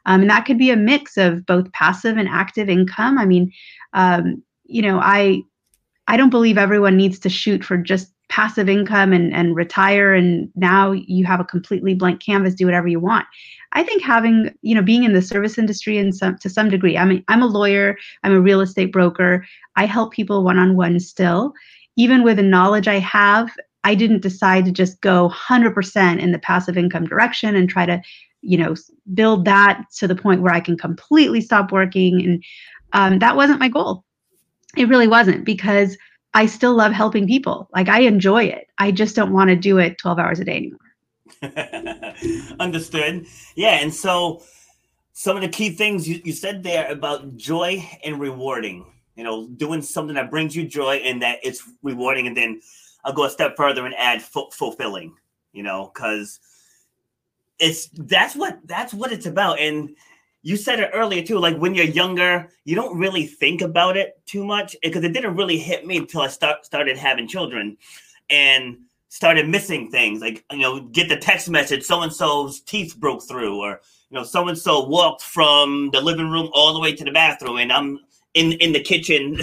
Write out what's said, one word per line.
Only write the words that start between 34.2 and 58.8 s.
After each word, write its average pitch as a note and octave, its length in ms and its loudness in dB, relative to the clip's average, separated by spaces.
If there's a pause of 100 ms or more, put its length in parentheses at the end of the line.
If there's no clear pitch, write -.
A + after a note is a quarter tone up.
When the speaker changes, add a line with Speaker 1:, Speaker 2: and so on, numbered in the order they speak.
Speaker 1:
It A#3+ 100 2
really A#3+ 200 6
wasn't, A3 380 4
because G3+ 520 0 (360)
I A3 120 4
still B3 300 2
love G#3+ 160 4
helping G#3+ 360 0
people. - 460 -2
Like, F#3 160 0
I A3 120 4
enjoy G#3 440 4
it. - 220 -8 (100)
I G3+ 140 0
just G#3 240 -2
don't G3 160 0
wanna F#3+ 240 6
do F#3+ 220 2
it F3 220 0
twelve F3 180 -4
hours E3+ 220 -2
a F#3+ 60 -8
day D#3+ 120 -4
anymore. - 220 -10 (640)
Speaker 2:
<laughs> A2+ 1200 -12
Understood. E3 640 -8 (300)
Yeah. F#3 260 0
And D3+ 120 -6
so F3+ 500 -4 (680)
some F#3+ 240 -4
of F#3+ 40 -10
the F#3 60 -4
key G#3+ 220 -6
things F#3 380 -4
you, E3+ 160 -8
you D#3+ 100 -8
said F#3+ 300 -12
there E3 280 -6
about C#3+ 460 -10
joy F3 500 -6 (160)
and D3+ 160 -10
rewarding, B2+ 640 -10 (300)
you A#2 80 -18
know, A2+ 240 -10
doing D3+ 340 -8
something D3+ 340 -10
that B2+ 140 -6
brings D#3 260 -6
you D#3+ 120 -6
joy C#3 300 -4
and B2 240 -6
that A#2+ 200 -4
it's B2+ 220 -10 (180)
rewarding. B2+ 460 -6
And A#2+ 80 -12
then A2+ 260 -4 (440)
I'll C3+ 80 -8
go C#3+ 100 -2
a C#3 60 -2
step C#3+ 260 -4
further C3+ 300 -2
and B2+ 100 -12
add A#2+ 260 -2
fu-, - 300 -12
fulfilling, G2+ 640 -10 (380)
you G2+ 100 -16
know, F#2+ 240 -10
'cause G#2+ 520 -10 (1200)
it's, D#3+ 360 -4
that's F3+ 420 -2
what, F#4 300 -8
that's A#3 280 -10